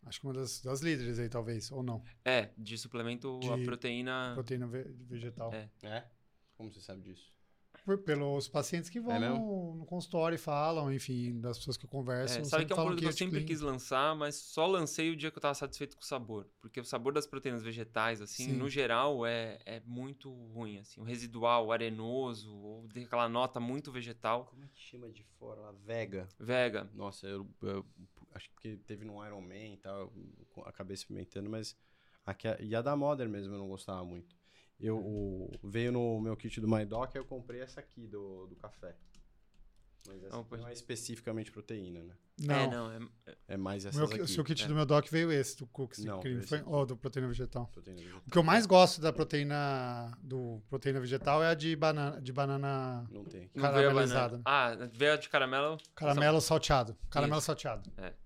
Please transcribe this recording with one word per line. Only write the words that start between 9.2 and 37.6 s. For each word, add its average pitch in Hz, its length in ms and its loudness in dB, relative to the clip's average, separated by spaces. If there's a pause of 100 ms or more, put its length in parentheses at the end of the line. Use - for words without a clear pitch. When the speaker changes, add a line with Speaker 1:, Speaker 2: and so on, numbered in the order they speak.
Speaker 1:
no, 190 380 -2
no 160 100 -10
consultório 170 480 0
e 156 40 -2
falam, 151 540 0
enfim, 123 480 -2
das 117 160 -2
pessoas - 220 -6
que - 80 -12
eu - 20 -14
converso, 127 460 -2
Speaker 2:
É, 120 100 -2
sabe 143 60 -4
Speaker 1:
sempre 156 160 4
Speaker 2:
que 156 60 0
é - 20 2
um - 20 2
Speaker 1:
falam 165 140 4
Speaker 2:
produto 175 100 2
que 160 60 2
eu 156 60 2
Speaker 1:
que 151 60 -2
Speaker 2:
sempre 185 200 0
Speaker 1:
Clean. 151 80 -2
Speaker 2:
quis 156 160 -2
lançar, 135 520 2
mas 147 200 -2
só - 320 2
lancei 165 440 2
o 165 60 -2
dia 156 140 -4
que - 80 -14
eu - 20 -12
tava 143 140 2
satisfeito - 420 -6
com - 60 -18
o - 20 -16
sabor. 110 420 -6 (140)
Porque - 180 -10
o 123 60 -8
sabor 131 300 0
das 143 120 2
proteínas 127 360 -4
vegetais, 113 580 -2
assim, 104 260 -8
Speaker 1:
Sim. 139 60 0
Speaker 2:
no 131 160 0
geral, 131 560 4
é, 117 400 0
é 113 220 -10
muito 131 440 -8 (180)
ruim, 110 300 -8
assim. 104 220 -18
O 110 40 -10
residual, 117 640 2
o 113 40 4
arenoso, 113 840 -2
ou 107 340 -14
tem 120 160 -10
aquela 120 260 2
nota 123 280 2
muito 127 320 -4
vegetal. 120 540 -2
Speaker 3:
Como 127 180 -20
é 143 60 -18
que - 100 -20
chama 120 300 -16
de 110 140 -20 (160)
fora 110 220 -14
lá? 104 120 -16
Vega? 98 560 -6 (100)
Speaker 2:
Vega. 110 540 0
Speaker 3:
Nossa, 98 360 -10
eu, 98 200 -6 (140)
eu 98 240 -4 (480)
acho - 160 -14 (100)
que 110 160 -12
teve 107 300 -12
num 104 180 -12
Iron 104 160 -12
Man 98 320 -14
e 98 60 -18
tal, 98 340 -10 (420)
eu - 120 -14
acabei 95 280 -10
experimentando, 98 540 -10
mas 110 260 -6 (520)
a 98 80 -4
que - 120 -8
a, 110 140 0
e 110 140 -4
a 113 80 2
da 143 120 0
Mother 143 340 0
mesmo 101 260 -6
eu 101 40 -8
não 98 100 -8
gostava 95 360 -8
muito. 87 340 -14 (440)
Eu, 110 140 0
o, 98 540 -4 (120)
veio 117 300 0
no 120 300 2
meu 113 120 -2
kit 113 240 -8
do 110 80 0
My 107 200 4
Doc, 117 280 -4
aí 139 60 -8
eu 131 60 -10
comprei 123 340 -10